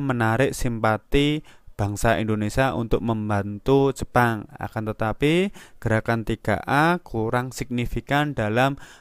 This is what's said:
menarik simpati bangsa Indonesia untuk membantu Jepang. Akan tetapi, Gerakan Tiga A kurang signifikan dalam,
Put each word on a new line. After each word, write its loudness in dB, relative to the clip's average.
menarik 2
simpati 0
bangsa 0
Indonesia 0
untuk 0
membantu 0
Jepang. 0
Akan -8
tetapi, 0
Gerakan 0
Tiga -2
A 2
kurang -2
signifikan -2
dalam, 2